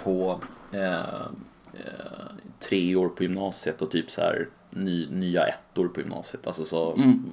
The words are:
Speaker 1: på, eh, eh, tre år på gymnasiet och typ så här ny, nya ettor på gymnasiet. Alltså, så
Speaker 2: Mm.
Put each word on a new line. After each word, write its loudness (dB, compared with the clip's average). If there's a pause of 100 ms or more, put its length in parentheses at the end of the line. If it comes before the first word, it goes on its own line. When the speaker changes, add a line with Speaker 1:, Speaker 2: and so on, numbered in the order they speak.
Speaker 1:
på, 0 (320)
eh, 0 (760)
eh, -12 (340)
tre 2
år 6
på -2
gymnasiet -2
och -2
typ 0
så -4
här 2 (220)
ny, -2
nya 2
ettor 0
på -4
gymnasiet. -8
Alltså, -6
så 0
Speaker 2:
Mm. 8